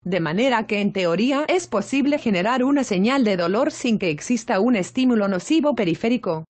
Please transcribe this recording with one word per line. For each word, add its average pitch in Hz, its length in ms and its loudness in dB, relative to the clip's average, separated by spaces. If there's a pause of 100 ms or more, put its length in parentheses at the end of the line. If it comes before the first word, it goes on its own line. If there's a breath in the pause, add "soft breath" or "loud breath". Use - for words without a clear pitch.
de 180 180 -2
manera 220 460 0
que 208 160 -2
en 202 100 0
teoría 202 560 0
es 359 180 0
posible 269 520 -2
generar 226 440 0
una 277 220 2
señal 226 400 2
de 196 140 2
dolor 202 340 0
sin 226 260 -2
que 180 120 0
exista 190 500 -2
un 240 160 2
estímulo 220 520 0
nocivo 285 460 0
periférico. 190 760 -2